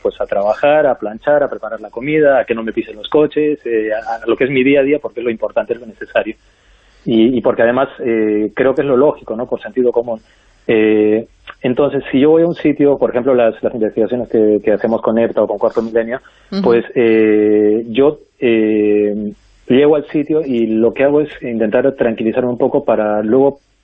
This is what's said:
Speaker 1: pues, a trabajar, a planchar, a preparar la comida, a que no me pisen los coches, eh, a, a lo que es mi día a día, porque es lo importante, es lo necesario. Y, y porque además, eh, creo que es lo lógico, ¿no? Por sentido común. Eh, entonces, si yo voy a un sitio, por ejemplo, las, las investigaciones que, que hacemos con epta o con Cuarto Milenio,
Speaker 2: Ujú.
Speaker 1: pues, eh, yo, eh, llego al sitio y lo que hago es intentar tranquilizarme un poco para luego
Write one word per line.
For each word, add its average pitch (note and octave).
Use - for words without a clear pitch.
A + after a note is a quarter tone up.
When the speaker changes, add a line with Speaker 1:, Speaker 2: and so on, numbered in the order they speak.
Speaker 1:
pues, -
a -
trabajar, B2
a B2
planchar, A2+
a C3
preparar G#2+
la G#2+
comida, C#3
a A2
que A#2
no A2+
me A2
pisen -
los G#2
coches, D3+
eh, A2
a, A2+
a -
lo A2+
que C3+
es B2
mi C3+
día C#3
a -
día, C#3+
porque -
es -
lo A#2+
importante, A2
es A#2
lo A#2+
necesario. G#2+
Y, A#2+
y A#2
porque B2
además, B2
eh, G#2+
creo C3
que D3+
es C#3
lo C3
lógico, C3+
¿no? A#2+
Por -
sentido A#2+
común. A#2
Eh, G#2+
entonces, C3+
si C3+
yo D3
voy D#3+
a E3+
un E3+
sitio, C#3+
por A#2+
ejemplo, B2
las, A#2
las A2
investigaciones A#2+
que, G#2+
que A2
hacemos A2
con A2+
epta A#2
o G#2+
con G#2
Cuarto A2+
Milenio, A2+
Speaker 2:
Ujú. G3
Speaker 1:
pues, A#2
eh, G#2+
yo, C#3
eh, G#2+
llego D3
al D3
sitio D#3
y A#2
lo A2
que C3+
hago C#3+
es D3
intentar A#2+
tranquilizarme A#2
un A#2+
poco C#3
para G#2+
luego C3+